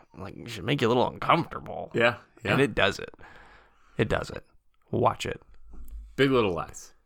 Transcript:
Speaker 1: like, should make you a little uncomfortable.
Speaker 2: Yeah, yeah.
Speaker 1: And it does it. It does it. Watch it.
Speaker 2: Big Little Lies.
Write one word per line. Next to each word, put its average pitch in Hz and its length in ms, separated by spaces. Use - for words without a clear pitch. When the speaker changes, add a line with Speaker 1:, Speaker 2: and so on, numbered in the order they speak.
Speaker 1:
like, 95 180
should 113 160
make 143 180
you 117 60
a - 20
little 120 200
uncomfortable. - 840
Speaker 2:
Yeah, 117 220
yeah. 101 80
Speaker 1:
And 120 80
it 113 140
does 101 240
it. - 140
It 113 120
does - 200
it. - 140
Watch 113 340
it. - 160
Speaker 2:
Big 135 140
Little 113 240
Lies. - 400